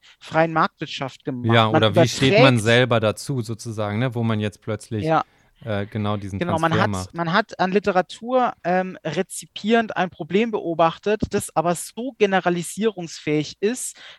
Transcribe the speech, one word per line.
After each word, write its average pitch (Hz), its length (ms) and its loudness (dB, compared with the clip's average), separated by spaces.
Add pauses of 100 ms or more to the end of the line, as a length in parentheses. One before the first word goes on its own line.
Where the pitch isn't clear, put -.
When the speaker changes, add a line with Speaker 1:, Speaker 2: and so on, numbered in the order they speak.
(200)
Speaker 1:
freien 160 340 0
Marktwirtschaft 160 720 -4
gemacht. 123 300 0
Speaker 2:
Ja, 113 100 6
Speaker 1:
Man 107 100 2
Speaker 2:
oder 107 200 4
wie 110 120 6
steht 135 320 2
man 131 160 8
Speaker 1:
überträgt 110 80 0
Speaker 2:
selber 117 360 4
dazu 110 420 -2
sozusagen, 107 580 -6
ne? 123 160 -2
Wo 120 80 -2
man 113 160 0
jetzt 104 220 -6
plötzlich, 107 440 -6
Speaker 1:
Ja. 156 200 2 (400)
Speaker 2:
äh, 101 220 -4
genau 104 300 -4
diesen 98 200 -8
Speaker 1:
Genau, 160 220 -2
man 160 120 0
Speaker 2:
Transfer 160 120 0
Speaker 1:
hat, - 80 -2
Speaker 2:
macht. 92 240 -4
Speaker 1:
man 165 180 -2
hat 220 260 -2
an 185 120 0
Literatur, 208 840 0 (100)
ähm, 185 400 -2
rezipierend 202 920 -2
ein 180 140 -2
Problem 196 400 -2
beobachtet, 170 680 0 (100)
das - 240 -4
aber 165 180 2
so 240 460 -8
generalisierungsfähig 175 1400 -2
ist, - 380 -4 (220)